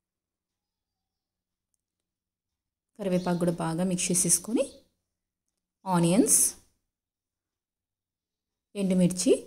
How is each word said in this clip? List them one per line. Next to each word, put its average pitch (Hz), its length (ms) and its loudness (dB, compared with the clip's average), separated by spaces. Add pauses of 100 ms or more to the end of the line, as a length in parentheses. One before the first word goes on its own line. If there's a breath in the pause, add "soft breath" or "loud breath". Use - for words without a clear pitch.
(3000)
కరివేపాకు 180 460 -2
కూడా 170 200 0
బాగా 165 280 -2
మిక్స్ 180 200 -4
చేసేసుకొని 196 540 0 (1300)
ఆనియన్స్, 175 420 4 (2500)
ఎండుమిర్చి 185 500 2 (120)